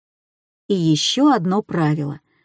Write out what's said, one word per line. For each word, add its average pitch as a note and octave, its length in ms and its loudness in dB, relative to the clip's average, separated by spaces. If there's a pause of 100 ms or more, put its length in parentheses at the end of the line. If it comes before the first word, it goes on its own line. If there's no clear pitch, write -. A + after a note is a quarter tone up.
(680)
И G3+ 60 2
еще F3 580 2
одно F#3+ 300 -2
правило, D3+ 580 -4 (240)